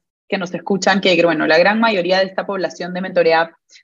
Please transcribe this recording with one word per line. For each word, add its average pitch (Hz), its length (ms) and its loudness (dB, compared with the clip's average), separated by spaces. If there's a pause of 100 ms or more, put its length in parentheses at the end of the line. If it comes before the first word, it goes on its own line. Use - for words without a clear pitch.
(280)
que 196 100 -4
nos 185 140 -8
escuchan, 190 480 0
que, 180 240 2
bueno, 156 220 0
la 156 120 4
gran 202 220 2
mayoría 185 380 0
de 190 80 0
esta 185 200 -8
población 180 480 -8
de 180 60 -6
mentorea, 170 560 0 (280)